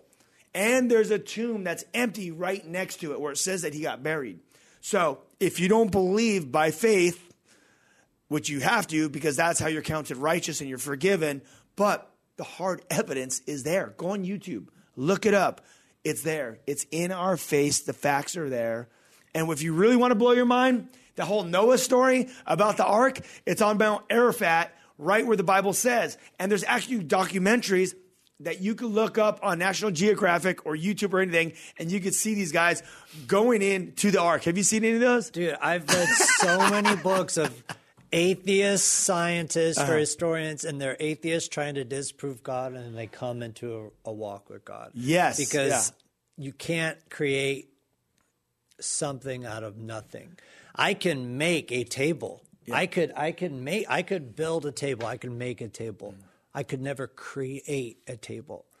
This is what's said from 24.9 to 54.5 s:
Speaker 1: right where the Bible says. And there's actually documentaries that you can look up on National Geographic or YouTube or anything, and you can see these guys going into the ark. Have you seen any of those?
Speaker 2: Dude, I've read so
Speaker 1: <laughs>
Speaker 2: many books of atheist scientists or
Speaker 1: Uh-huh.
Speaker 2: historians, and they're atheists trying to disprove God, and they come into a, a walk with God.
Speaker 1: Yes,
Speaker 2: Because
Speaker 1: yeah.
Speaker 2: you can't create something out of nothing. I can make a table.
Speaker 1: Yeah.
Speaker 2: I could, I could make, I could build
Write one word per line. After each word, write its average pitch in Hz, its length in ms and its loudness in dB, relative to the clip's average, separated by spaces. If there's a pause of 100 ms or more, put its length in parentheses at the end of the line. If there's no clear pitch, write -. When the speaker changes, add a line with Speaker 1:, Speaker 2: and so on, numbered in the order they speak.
Speaker 1:
right 196 280 2
where 226 100 2
the 190 80 2
Bible 190 280 4
says. 226 440 0 (220)
And 190 120 -2
there's 202 140 0
actually 233 400 0
documentaries 185 920 2 (460)
that 165 220 -8
you 214 120 -2
can 247 140 -8
look 214 300 0
up 214 240 2
on 185 160 0
National 185 320 0
Geographic 185 760 2
or 156 100 -4
YouTube 185 380 -2
or 190 80 2
anything, 165 320 2 (260)
and 165 140 -4
you 202 80 0
can 180 120 -4
see 220 220 0
these 190 180 -2
guys 165 300 2 (440)
going 214 340 4
into 196 500 0
the 175 100 4
ark. 170 240 2
Have 170 120 0
you 202 60 0
seen 214 220 2
any 226 100 4
of 233 60 2
those? 240 300 2
Speaker 2:
Dude, 165 300 -2
I've 160 320 0
read 180 160 4
so - 500 4
Speaker 1:
<laughs> 202 120 4
Speaker 2:
many 208 260 2
books 185 400 0
of 147 160 0 (600)
atheist 185 760 2
scientists 170 920 0
or 156 40 4
Speaker 1:
Uh-huh. 143 140 2
Speaker 2:
historians, 156 680 -2
and 147 160 -6
they're 135 180 -4
atheists 160 520 -4
trying 147 240 -4
to 139 100 -4
disprove 135 580 -8
God, 131 300 -6
and 120 240 -14
they 113 100 -10
come 120 360 -8
into 113 500 -12 (140)
a, - 40 -14
a - 20 -6
walk 101 360 -10
with 101 160 -20
God. 110 300 -16
Speaker 1:
Yes, 135 440 2
Speaker 2:
Because 135 540 0 (460)
Speaker 1:
yeah. 147 60 -12
Speaker 2:
you 135 100 -12
can't 165 440 -4 (120)
create 139 580 -2 (1120)
something 131 640 -8
out 110 180 -10
of 107 140 -12
nothing. 113 640 -14 (360)
I 185 200 2
can 127 420 -4
make 156 360 0
a 123 120 -2
table. 127 580 -4 (220)
Speaker 1:
Yeah. 120 120 -2
Speaker 2:
I 165 100 2
could, 170 300 -2
I 156 160 -4
could 175 200 -8
make, 139 360 -6
I 151 140 -2
could 160 320 -8
build 160 320 -4